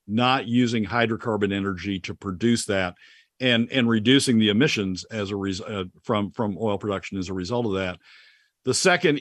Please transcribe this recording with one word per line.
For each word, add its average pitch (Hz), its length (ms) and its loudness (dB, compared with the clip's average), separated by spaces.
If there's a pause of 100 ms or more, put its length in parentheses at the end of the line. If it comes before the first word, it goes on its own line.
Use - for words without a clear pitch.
not 123 400 2
using 117 380 2
hydrocarbon 110 680 0
energy 98 480 -4
to - 160 -12
produce 107 520 0
that, 95 280 0 (460)
and, 120 280 2
and 123 200 2
reducing 117 500 4
the 110 80 4
emissions 101 640 0
as 104 200 -6
a 104 40 -6
res-, 98 240 -4
uh, 95 240 -6 (200)
from, 104 280 -2
from 104 260 -4
oil 101 200 -2
production 98 400 -6
as 92 100 -6
a 98 60 -8
result 107 320 -4
of 101 80 -2
that. 92 260 -4 (640)
The 127 100 0
second 175 480 2